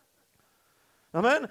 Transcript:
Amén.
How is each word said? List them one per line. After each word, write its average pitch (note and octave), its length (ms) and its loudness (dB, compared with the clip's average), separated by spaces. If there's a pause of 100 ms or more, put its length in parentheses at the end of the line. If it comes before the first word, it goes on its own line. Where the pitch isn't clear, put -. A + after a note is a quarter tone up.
(1120)
Amén. A#3+ 400 0